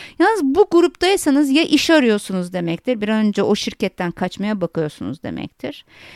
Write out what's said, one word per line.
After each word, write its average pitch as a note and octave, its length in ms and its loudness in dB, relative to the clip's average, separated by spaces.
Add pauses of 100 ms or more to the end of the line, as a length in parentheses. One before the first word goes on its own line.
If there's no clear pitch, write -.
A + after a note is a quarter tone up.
(200)
Yalnız F#4+ 240 2
bu D4 280 4
gruptaysanız E4 800 2
ya D4 140 4
iş - 260 0
arıyorsunuz G#3 640 2
demektir, F3+ 480 -4
bir G#3 80 -4
an A3 160 0
önce G3+ 180 0
o G3+ 120 2
şirketten - 560 -6
kaçmaya G3 500 -6
bakıyorsunuz E3 600 -8
demektir. - 600 -12 (300)